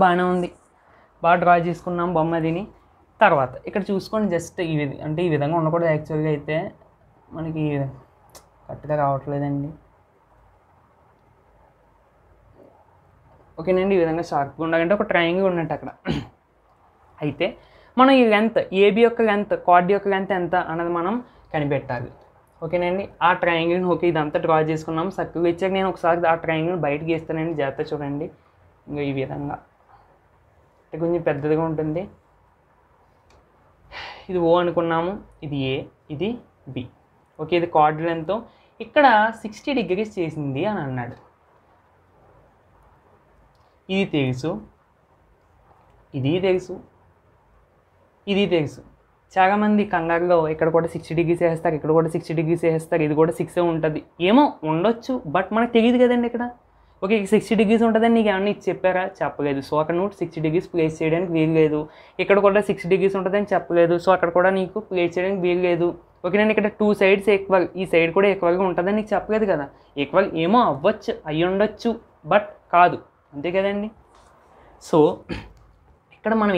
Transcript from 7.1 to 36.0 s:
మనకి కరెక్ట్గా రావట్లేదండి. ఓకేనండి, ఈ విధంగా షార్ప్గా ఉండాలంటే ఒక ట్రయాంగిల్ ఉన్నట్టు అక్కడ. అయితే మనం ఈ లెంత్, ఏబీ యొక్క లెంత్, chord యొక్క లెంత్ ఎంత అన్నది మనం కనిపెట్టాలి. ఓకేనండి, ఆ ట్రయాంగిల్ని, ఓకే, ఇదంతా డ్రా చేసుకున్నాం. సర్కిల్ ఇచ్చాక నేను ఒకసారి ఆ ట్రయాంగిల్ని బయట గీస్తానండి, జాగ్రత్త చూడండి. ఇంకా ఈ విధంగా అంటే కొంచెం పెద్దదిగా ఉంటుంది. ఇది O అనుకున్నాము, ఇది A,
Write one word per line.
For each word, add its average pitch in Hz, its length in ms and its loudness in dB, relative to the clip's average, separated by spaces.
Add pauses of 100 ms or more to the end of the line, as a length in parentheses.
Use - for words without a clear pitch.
మనకి 160 260 -6 (1040)
కరెక్ట్గా 147 320 -8
రావట్లేదండి. 143 680 -2 (4000)
ఓకేనండి, 185 380 0
ఈ 180 40 4
విధంగా 165 300 0
షార్ప్గా 143 360 -4
ఉండాలంటే 165 300 2
ఒక 208 140 -2
ట్రయాంగిల్ 175 400 2
ఉన్నట్టు 165 260 -4
అక్కడ. 135 140 -12 (1300)
అయితే 151 220 -4 (540)
మనం 269 120 8 (100)
ఈ - 100 6
లెంత్, 214 260 2 (280)
ఏబీ 208 180 4
యొక్క 233 240 2
లెంత్, 202 260 0 (140)
chord 180 260 6
యొక్క 202 200 -2
లెంత్ 190 240 -4
ఎంత 175 180 -2 (160)
అన్నది 170 260 -4
మనం 185 160 -2 (400)
కనిపెట్టాలి. 135 560 -4 (540)
ఓకేనండి, 175 420 -4 (220)
ఆ - 20 4 (140)
ట్రయాంగిల్ని, 170 500 0
ఓకే, 165 180 0
ఇదంతా 156 320 -2
డ్రా 160 140 2 (140)
చేసుకున్నాం. 160 440 -4
సర్కిల్ 170 360 -2
ఇచ్చాక 185 260 -2
నేను 190 140 0
ఒకసారి 170 400 0
ఆ - 20 4 (100)
ట్రయాంగిల్ని 165 420 -2
బయట 143 140 -2 (100)
గీస్తానండి, 160 520 -4
జాగ్రత్త 139 300 -4
చూడండి. 147 360 -6 (640)
ఇంకా 147 200 -6
ఈ 135 100 -4
విధంగా 143 360 -8 (1300)
అంటే 160 200 -14
కొంచెం 170 260 -2
పెద్దదిగా 151 400 0
ఉంటుంది. 156 340 -4 (2250)
ఇది 180 60 -2 (120)
O - 20 8 (100)
అనుకున్నాము, 170 520 0 (320)
ఇది 139 120 -6 (140)
A, - 20 0 (420)